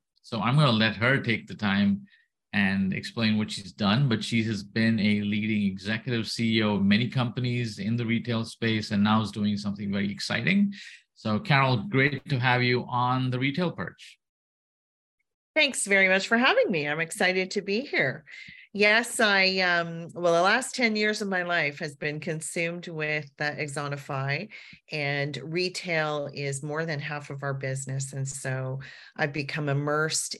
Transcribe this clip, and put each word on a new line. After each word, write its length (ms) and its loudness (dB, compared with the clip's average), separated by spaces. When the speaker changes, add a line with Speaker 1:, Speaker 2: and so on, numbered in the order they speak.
Speaker 1:
so 180 -6
I'm 160 2
gonna 160 6
let 240 2
her 220 4
take 300 -2
the 60 -12
time 520 2
and 420 2
explain 420 0
what 140 0
she's 220 -10
done, 360 4
but 140 2
she 220 0
has 180 -2
been 380 2
a 220 4
leading 420 0
executive 640 -2
C 300 2
E 40 4
O 140 4
of 80 2
many 240 6
companies 720 -2
in 160 -2
the 100 -2
retail 380 -2
space 480 -2
and 100 4
now 200 6
is 100 -4
doing 240 0
something 340 -6
very 180 0
exciting. 640 0
So 240 -2
Carol, 380 4
great 400 2
to 100 0
have 240 4
you 260 2
on 420 0
the 100 -2
Retail 320 0
Perch. 480 -12
Speaker 2:
Thanks 280 0
very 240 4
much 200 2
for 100 4
having 320 4
me. 160 0
I'm 140 -2
excited 520 0
to 80 -2
be 200 -2
here. 440 -2
Yes, 440 2
I, 400 4
um, 540 0
well, 180 2
the 100 6
last 320 2
ten 220 0
years 260 0
of 60 -4
my 160 0
life 340 0
has 160 -8
been 240 -6
consumed 720 -6
with, 500 -4
uh, 140 -2
Axonify, 960 -4
and 540 -4
retail 920 -2
is 300 -6
more 200 -4
than 140 -4
half 320 -8
of 140 -10
our 100 -2
business. 580 -6
And 140 -6
so 540 -6
I've 160 0
become 360 -4
immersed 720 0